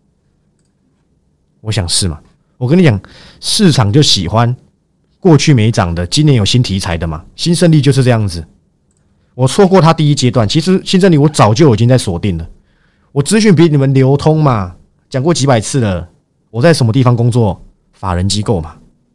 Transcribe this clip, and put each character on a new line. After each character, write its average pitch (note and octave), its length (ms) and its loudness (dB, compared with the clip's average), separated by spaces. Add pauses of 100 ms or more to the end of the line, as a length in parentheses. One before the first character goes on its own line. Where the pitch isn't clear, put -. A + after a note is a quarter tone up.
(1600)
我 A2 100 -8
想 F#2 160 -4
是 F#2 220 -4
嘛。 D2+ 120 -12 (360)
我 B2+ 100 -6
跟 D#3+ 100 2
你 F#3+ 60 4
讲， G#2+ 160 2 (400)
市 G3 320 0
场 G2+ 200 0
就 D3+ 100 2
喜 G2 260 0
欢 A#2 260 0 (680)
过 D#3+ 160 4
去 D3+ 160 2
没 A2+ 180 2
涨 F2 240 -2
的， F2 120 -4
今 D3+ 180 -2
年 C#3 120 2
有 G2+ 60 0
新 B2 180 0
题 F#2+ 160 -4
材 E2 200 -4
的 E2 100 -6
嘛。 D2+ 160 -10 (140)
新 E3+ 180 -2
胜 E3+ 160 2
利 D#3 100 2
就 C3+ 100 0
是 B2+ 120 0
这 B2 80 0
样 A2 160 0
子。 E2+ 180 -10 (880)
我 B2+ 140 -2
错 G3+ 180 2
过 F#3 140 2
它 D#3+ 140 4
第 D3+ 180 0
一 C#3+ 40 2
阶 B2 140 0
段， A2+ 180 0
其 D3+ 120 -2
实 F#3 260 -2
新 F#3+ 140 0
胜 F#3+ 100 2
利 D#3+ 80 2
我 D3 120 2
早 A2 240 0
就 B2+ 200 2
已 G2+ 40 0
经 A#2 100 0
在 B2+ 100 2
锁 F2 220 -4
定 F#2 180 -4
了。 E2 120 -10 (640)
我 C#3 120 -4
资 G3+ 160 0
讯 G#3 160 4
比 E3 140 4
你 D3 80 0
们 C3+ 160 0
流 C3+ 240 2
通 D#3 260 0
嘛， G#2 320 -2 (340)
讲 C3 140 -6
过 E3+ 100 0
几 C3 120 -2
百 B2 140 4
次 C3+ 200 -4
了。 F2+ 300 -4 (400)
我 A2+ 120 -6
在 E3 120 4
什 B2+ 120 0
么 A2 60 0
地 C3 100 0
方 A#2+ 140 2
工 A#2 160 0
作？ A#2 300 -2 (300)
法 F#2 220 -8
人 F2+ 140 -2
机 G2 140 -4
构 G2+ 180 -4
嘛， D#2 180 -14 (380)